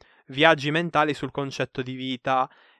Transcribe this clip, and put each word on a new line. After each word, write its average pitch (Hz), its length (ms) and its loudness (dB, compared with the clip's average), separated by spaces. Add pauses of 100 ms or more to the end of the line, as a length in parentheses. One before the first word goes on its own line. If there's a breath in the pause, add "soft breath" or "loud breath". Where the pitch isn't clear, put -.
(260 soft breath)
viaggi 147 440 4
mentali 156 440 0
sul 131 160 -6
concetto 135 520 -6
di 127 120 -8
vita 131 540 -2 (320 soft breath)